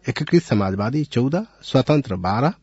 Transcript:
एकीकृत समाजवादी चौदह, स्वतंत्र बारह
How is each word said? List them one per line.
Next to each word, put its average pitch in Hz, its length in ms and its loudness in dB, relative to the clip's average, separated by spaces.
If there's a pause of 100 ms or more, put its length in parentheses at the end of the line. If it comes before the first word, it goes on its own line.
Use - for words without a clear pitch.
एकीकृत 160 380 0
समाजवादी 104 600 0
चौदह, 143 400 -2 (180)
स्वतंत्र 135 540 0
बारह 107 460 0